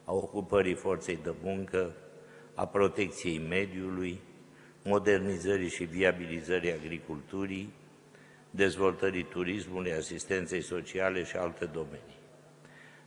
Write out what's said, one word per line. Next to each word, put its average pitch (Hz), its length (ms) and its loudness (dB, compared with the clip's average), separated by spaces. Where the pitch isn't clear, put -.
a 90 100 -6
ocupării 92 600 2
forței 87 500 -2
de 82 100 -4
muncă, 92 480 -2
a 92 140 -2
protecției 92 680 2
mediului, 92 720 -2
modernizării 98 840 4
și - 140 -6
viabilizării 87 920 2
agriculturii, 85 1000 -6
dezvoltării 92 760 4
turismului, 90 680 -4
asistenței 85 680 -2
sociale 92 600 -2
și 82 140 -6
alte 87 280 -4
domenii. 78 500 -8